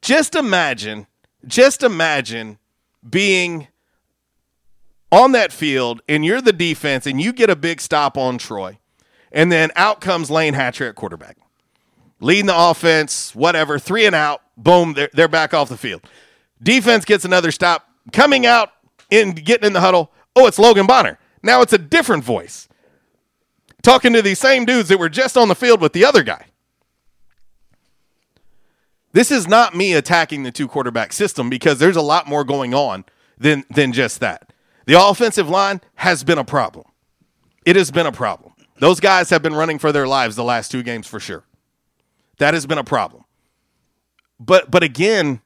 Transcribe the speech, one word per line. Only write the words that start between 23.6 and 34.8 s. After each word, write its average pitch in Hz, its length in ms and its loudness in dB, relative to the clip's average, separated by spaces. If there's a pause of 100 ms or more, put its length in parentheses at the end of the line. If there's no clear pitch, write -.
Talking 247 320 4
to 226 80 4
these 196 160 -2
same 262 280 2
dudes 226 240 0
that 190 100 4
were 165 100 -2
just 247 260 -2
on 240 120 4
the 185 80 2
field 233 260 2
with 156 120 0
the 180 120 4
other 269 160 2
guy. 110 240 -8 (2750)
This 233 180 2
is 226 160 -2
not 214 280 2
me 185 180 -2
attacking 156 500 -2
the 127 80 -10
two 139 160 -8
quarterback 120 460 -6
system 143 360 -6
because 131 300 -2
there's 175 160 4
a 165 60 -2
lot 151 260 -2
more 147 160 -4
going 135 300 -6
on 120 320 -4 (320)
than, 139 320 0
than 135 220 0
just 120 280 -4
that. - 340 -8 (320)